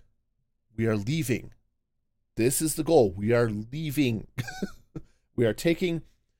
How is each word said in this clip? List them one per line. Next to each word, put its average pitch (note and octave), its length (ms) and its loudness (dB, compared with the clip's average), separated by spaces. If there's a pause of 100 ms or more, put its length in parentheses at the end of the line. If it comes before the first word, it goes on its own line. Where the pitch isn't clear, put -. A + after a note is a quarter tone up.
(760)
"We A2+ 80 0
are A2+ 100 2
leaving. A#2+ 560 -2 (840)
This B2 260 0
is D#3 140 -2
the D#3 80 -4
goal. C#3 280 6
We G2+ 220 0
are A#2+ 160 2
leaving. B2 800 -2 (100)
<laughs> - 960 -12
We B2 100 2
are A2 80 2
taking E3 500 -2 (360)